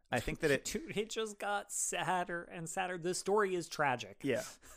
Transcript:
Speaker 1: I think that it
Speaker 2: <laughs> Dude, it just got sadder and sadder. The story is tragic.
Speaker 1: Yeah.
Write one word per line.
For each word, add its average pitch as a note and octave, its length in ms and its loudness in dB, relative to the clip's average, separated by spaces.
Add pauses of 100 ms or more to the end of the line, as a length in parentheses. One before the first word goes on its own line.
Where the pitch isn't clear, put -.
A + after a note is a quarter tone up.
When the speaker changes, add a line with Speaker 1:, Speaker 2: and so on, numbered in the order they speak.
(100)
Speaker 1:
I B2 100 2
think D#3 200 -4
that D#3 100 4
it C3+ 140 2
Speaker 2:
<laughs> - 0 -
Dude, G#3+ 320 -6
it G#3+ 140 0
just A3 280 -4
got G3+ 340 -4
sadder F3 800 0
and E3 160 -8
sadder. F#3 300 -2
The F3 160 0
story G3 400 4
is F3 140 -2
tragic. B2 540 0
Speaker 1:
Yeah. B2+ 200 2 (340)